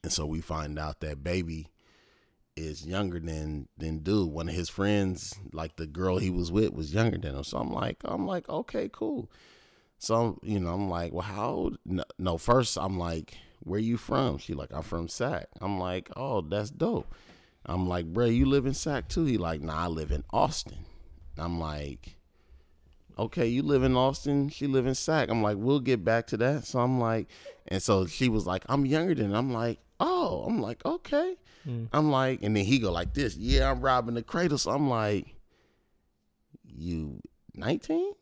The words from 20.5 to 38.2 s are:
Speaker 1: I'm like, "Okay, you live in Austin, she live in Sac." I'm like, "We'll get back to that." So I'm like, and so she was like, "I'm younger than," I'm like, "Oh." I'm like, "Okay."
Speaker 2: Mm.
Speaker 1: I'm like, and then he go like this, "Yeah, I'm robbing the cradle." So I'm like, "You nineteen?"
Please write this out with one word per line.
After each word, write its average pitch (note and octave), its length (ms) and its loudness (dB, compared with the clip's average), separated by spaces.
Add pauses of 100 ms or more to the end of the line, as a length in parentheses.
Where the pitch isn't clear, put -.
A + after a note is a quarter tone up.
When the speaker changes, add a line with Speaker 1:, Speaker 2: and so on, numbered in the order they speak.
Speaker 1:
I'm E2+ 220 -2
like, D2 580 -6 (1000)
"Okay, A#2 300 0
you B2 160 0
live C#3+ 200 4
in C3 120 6
Austin, C#3 540 2
she C#3+ 180 -4
live C3 180 4
in C3 100 2
Sac." D#3 340 2
I'm A2+ 120 2
like, G#2 160 2
"We'll C3 240 4
get B2 240 2
back A2+ 220 2
to A#2+ 100 -2
that." B2+ 280 0
So - 140 -2
I'm B2+ 200 4
like, A2+ 280 0 (400)
and F#2+ 160 0
so F#2+ 220 4
she B2 240 2
was G#2+ 160 2
like, F2+ 240 -2
"I'm C#3 160 4
younger D#3 300 2
than," G#2 180 0
I'm B2+ 200 2
like, A#2 260 -2 (200)
"Oh." E4+ 460 0
I'm G#3+ 160 0
like, A2+ 240 -6
"Okay." E4+ 520 0 (280)
Speaker 2:
Mm. A#2 280 -4
Speaker 1:
I'm D3+ 180 4
like, C3 320 2
and G#2+ 120 2
then G2 100 4
he B2 140 6
go G2+ 120 2
like E2+ 240 -2
this, C3 220 0
"Yeah, C3+ 340 4
I'm B2+ 100 0
robbing B2+ 340 4
the A#2 80 -2
cradle." E3 340 2
So - 140 0
I'm C#3+ 180 4
like, G#2+ 460 0 (1300)
"You D#2+ 560 -6 (340)
nineteen?" E4 560 -2 (100)